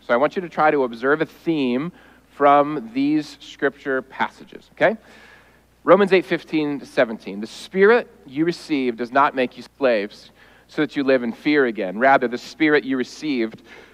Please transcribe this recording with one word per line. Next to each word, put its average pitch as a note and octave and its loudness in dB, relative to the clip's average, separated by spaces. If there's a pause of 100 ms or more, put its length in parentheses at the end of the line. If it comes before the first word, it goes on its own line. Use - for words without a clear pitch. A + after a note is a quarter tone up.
So - -6
I A#2+ 2
want D3 -2
you G3 -4
to E3+ -8
try D#3 2
to C#3+ 2
observe B2+ -2
a D#3 -4
theme D3 -4 (400)
from C#3+ 2
these D3 -2
Scripture C3+ -6
passages, - -10
okay? G3+ 0 (840)
Romans F#3 6
eight F#3 4
fifteen D3+ -4
to - -16
seventeen. A2 -4
"The A2 -8
Spirit G3+ 0 (160)
you C#3+ -4
received C#3 -2
does A#2+ -8
not C#3 2
make B2+ -2
you A#2+ -18 (140)
slaves A2 -2 (360)
so - -6
that D3 -4
you C#3+ -2
live C3 2
in A#2 -4
fear D3 0
again. G2+ -6
Rather, C3 2
the A#2+ -8
Spirit D3 -2
you C3 -4
received B2 -6 (320)